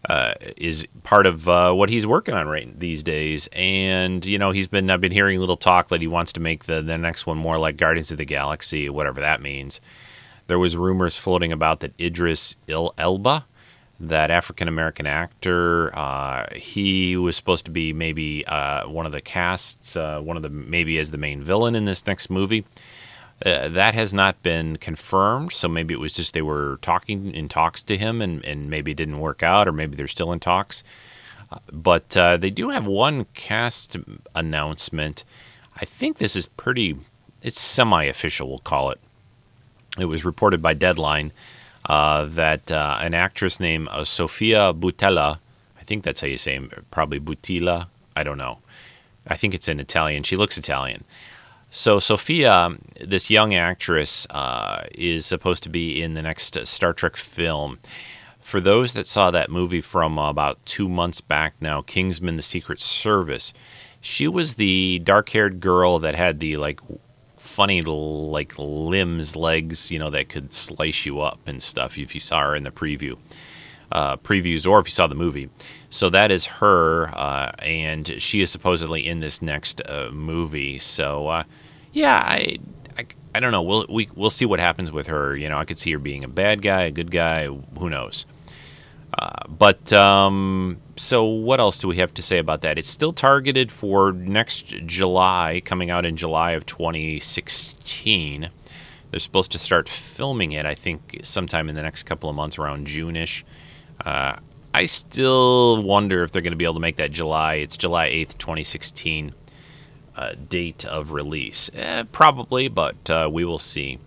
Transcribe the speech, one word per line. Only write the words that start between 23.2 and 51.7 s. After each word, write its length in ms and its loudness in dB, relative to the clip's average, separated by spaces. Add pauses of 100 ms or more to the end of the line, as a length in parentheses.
Uh, 240 2
that 240 4
has 200 0
not 300 2
been 320 0
confirmed, 800 0
so 160 -2
maybe 240 -2
it 80 -6
was 100 -4
just 220 -4
they 80 -2
were 400 -2
talking 520 -2
in 140 -8
talks 360 0
to 120 -2
him 260 -2
and, 220 -4
and 260 -8
maybe 220 -4
it 60 -6
didn't 220 -4
work 220 -4
out, 240 6
or 60 2
maybe 240 -4
they're 140 -6
still 240 -4
in 80 -6
talks. 420 -2 (680)
Uh, 100 -16 (120)
but, 460 2
uh, 180 8
they 140 0
do 220 -4
have 140 -4
one 380 2 (100)
cast 600 -4 (400)
announcement. 880 -4 (540)
I 80 -8
think 320 -6
this 180 0
is 120 -2
pretty, 500 -4 (440)
it's 200 -4
semi-official, 880 2
we'll 100 -10
call 300 0
it. 100 -6 (1000)
It 80 -2
was 200 -4
reported 360 2
by 120 4
Deadline, 580 0 (560)
uh, 380 4
that, 460 0
uh, 280 0
an 140 -2
actress 460 0
named, 320 -2
uh, 120 -6
Sofia 720 2
Boutella, 640 2 (420)
I 40 -20
think 200 -6
that's 160 -4
how 60 -6
you 140 -4
say 160 -2
it, 340 -12
probably 300 -2
Boutella, 720 -2 (260)
I 80 -2
don't 160 -6
know. 180 -8 (680)
I 80 -2
think 180 -2
it's 140 -4
in 120 -2
Italian. 440 0
She 120 -2
looks 220 0
Italian. 460 -4 (680)
So 300 4